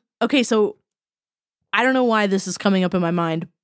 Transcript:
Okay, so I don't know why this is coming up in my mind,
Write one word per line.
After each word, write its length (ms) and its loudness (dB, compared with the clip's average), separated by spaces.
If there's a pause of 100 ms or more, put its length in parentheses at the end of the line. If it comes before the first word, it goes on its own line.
(220)
Okay, 200 2
so 340 0 (960)
I 120 0
don't 100 2
know 100 2
why 220 2
this 220 -2
is 100 -6
coming 260 2
up 100 -2
in 80 0
my 80 0
mind, 360 -2 (180)